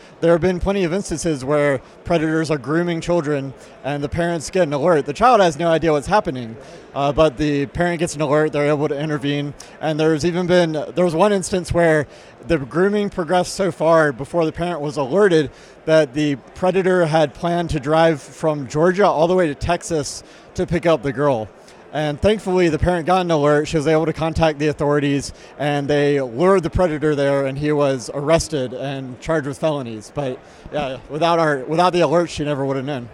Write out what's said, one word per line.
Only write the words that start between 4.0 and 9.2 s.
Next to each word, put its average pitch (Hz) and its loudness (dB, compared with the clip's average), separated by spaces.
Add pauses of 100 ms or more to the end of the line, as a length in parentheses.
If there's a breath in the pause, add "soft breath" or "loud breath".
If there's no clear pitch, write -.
the 143 -4
parents 170 -4
get 185 2
an 143 -2
alert. 147 2
The 147 -4
child 220 4
has 165 2
no 170 0
idea 160 2
what's 143 -2
happening, 131 -2 (380 loud breath)
uh, 139 0
but 147 2
the 147 -2
parent 175 -4
gets 165 -4
an 147 -8
alert, 151 0
they're 147 0
able 151 0
to 143 0
intervene. 143 -4 (260 loud breath)